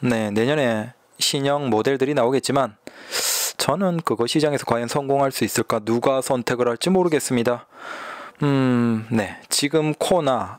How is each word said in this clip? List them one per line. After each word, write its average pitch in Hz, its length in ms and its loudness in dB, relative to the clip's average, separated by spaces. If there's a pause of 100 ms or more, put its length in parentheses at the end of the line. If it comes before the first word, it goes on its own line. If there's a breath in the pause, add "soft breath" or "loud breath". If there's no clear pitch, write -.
네, 113 300 0
내년에 117 640 0 (240)
신형 143 500 0
모델들이 131 460 2
나오겠지만 127 640 2 (800 loud breath)
저는 175 460 0
그거 117 220 0
시장에서 147 380 2
과연 117 240 -4
성공할 139 440 0
수 - 120 -4
있을까, 113 360 -2
누가 120 420 0
선택을 123 460 0
할지 117 200 -2
모르겠습니다. 135 760 2 (760 loud breath)
음, 123 680 2
네, 110 280 -2 (120)
지금 151 440 0
코나 127 640 0